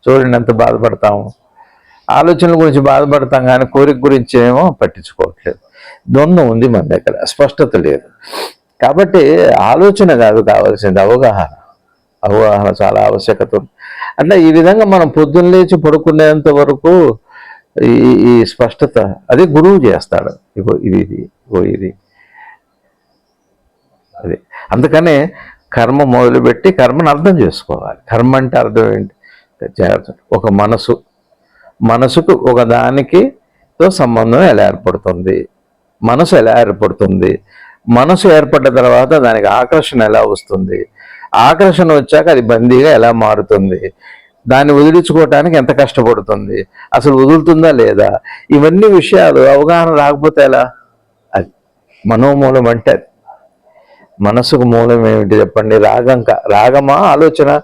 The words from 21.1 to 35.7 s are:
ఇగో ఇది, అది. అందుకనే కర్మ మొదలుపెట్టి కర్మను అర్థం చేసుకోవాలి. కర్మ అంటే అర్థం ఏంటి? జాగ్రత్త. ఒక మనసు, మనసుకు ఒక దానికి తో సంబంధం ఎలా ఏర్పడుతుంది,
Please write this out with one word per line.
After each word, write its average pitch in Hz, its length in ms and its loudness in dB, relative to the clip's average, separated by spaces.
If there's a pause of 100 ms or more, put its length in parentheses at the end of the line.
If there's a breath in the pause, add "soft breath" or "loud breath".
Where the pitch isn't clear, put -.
ఇగో 104 140 -4 (140)
ఇది, 95 160 -10 (2250 soft breath)
అది. - 220 -10 (360 loud breath)
అందుకనే 151 420 0 (600 loud breath)
కర్మ 123 240 -2 (140)
మొదలుపెట్టి 123 680 0
కర్మను 135 340 0
అర్థం 175 300 0
చేసుకోవాలి. - 560 -8 (120)
కర్మ 120 300 0
అంటే 127 220 -4
అర్థం 110 320 -2
ఏంటి? 101 180 -8 (680 soft breath)
జాగ్రత్త. 95 360 -4 (220)
ఒక 107 100 -4 (140)
మనసు, 110 340 -4 (880 soft breath)
మనసుకు 123 520 0 (180)
ఒక 120 100 2 (140)
దానికి 131 460 0 (580)
తో 165 60 2 (160)
సంబంధం 117 400 0 (100)
ఎలా 104 180 0
ఏర్పడుతుంది, 92 680 -6 (640)